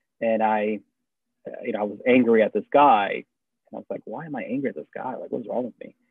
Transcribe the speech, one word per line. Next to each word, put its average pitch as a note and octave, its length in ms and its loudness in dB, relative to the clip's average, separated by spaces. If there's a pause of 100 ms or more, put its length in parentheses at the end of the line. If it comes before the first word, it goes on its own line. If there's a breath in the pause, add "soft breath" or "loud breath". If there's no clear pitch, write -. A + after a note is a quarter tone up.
(200)
And A2+ 240 0
I, G#2+ 360 0 (680)
uh, - 40 -14 (120)
you A#2+ 80 -2
know, G#2+ 80 0
I G#2 40 -4
was G2+ 220 -4
angry A#2 380 6
at G2 100 -2
this G#2 180 -4
guy. B2+ 520 4 (480)
And A2 40 -14
I - 20 -12
was A2 120 -14
like, - 160 -10
"Why D#3 200 -12
am D3+ 100 -12
I A2 80 -8
angry C3 260 -6
at G2 60 -12
this D2 180 -14
guy? A#2+ 220 -10
Like, - 160 -12
what's A#2+ 160 -8
wrong A#2+ 180 -6
with - 140 -14
me?" - 160 -20 (160)